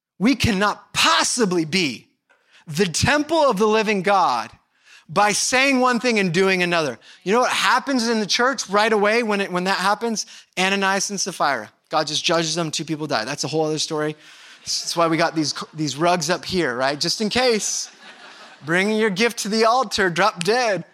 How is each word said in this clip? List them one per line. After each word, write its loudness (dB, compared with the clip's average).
We 4
cannot 0
possibly 0
be -2
the 0
temple 0
of 4
the 2
living 2
God 2
by 2
saying 2
one 2
thing 2
and 2
doing 2
another. 0
You -2
know 4
what 2
happens 0
in 0
the -2
church 0
right 2
away 2
when -2
it, -4
when -2
that 0
happens? -2
Ananias 0
and -6
Sapphira. -4
God -2
just -4
judges 0
them, -4
two -6
people -6
die. 0
That's -8
a -4
whole 0
other -2
story. -4
That's -8
why 2
we 0
got 0
these, -2
these -4
rugs 0
up -4
here, -2
right? -2
Just -4
in -2
case. -2
Bring 0
your 2
gift -2
to -6
the 2
altar, 2
drop 0
dead. 0